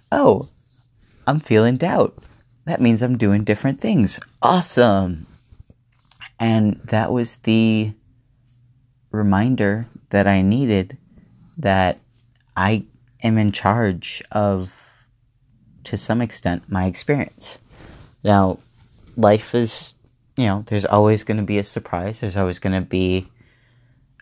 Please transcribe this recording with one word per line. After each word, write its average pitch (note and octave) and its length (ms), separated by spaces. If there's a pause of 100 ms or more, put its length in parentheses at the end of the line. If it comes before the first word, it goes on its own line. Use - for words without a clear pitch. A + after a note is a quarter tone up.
(120)
"Oh, E3 380 (760)
I'm C#3+ 140
feeling A#2 380
doubt. E3+ 400 (480)
That D#3+ 160
means A#2 200
I'm B2 160
doing G#2 280
different A#2 340
things. D#3+ 400 (220)
Awesome." G#2 880 (1120)
And A2 460
that A2 260
was A#2+ 260
the A2 560 (1160)
reminder G#2+ 760 (220)
that G2+ 180
I G2 140
needed G2+ 560 (600)
that F#2+ 420 (580)
I G2 280 (380)
am A2+ 140
in G#2+ 140
charge G2 720 (100)
of, G2 760 (800)
to - 120
some A2+ 240
extent, F#2 460
my F#2 180
experience. - 720 (640)
Now, G2 360 (560)
life A2 400
is, - 380 (440)
you B2+ 100
know, G2+ 200
there's G2+ 180
always G#2+ 380
gonna G#2+ 200
be G#2 160
a G2+ 40
surprise. F#2+ 560
There's G2+ 180
always F#2 220
gonna F#2+ 220
be F#2 460 (920)